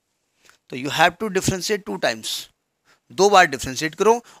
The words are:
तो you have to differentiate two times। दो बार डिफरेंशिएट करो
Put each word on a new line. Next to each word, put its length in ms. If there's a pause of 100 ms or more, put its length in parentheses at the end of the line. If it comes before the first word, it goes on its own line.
(680)
तो 80
you 120
have 340
to 140
differentiate 520
two 160
times। 340 (720)
दो 180
बार 180
डिफरेंशिएट 480
करो 180 (260)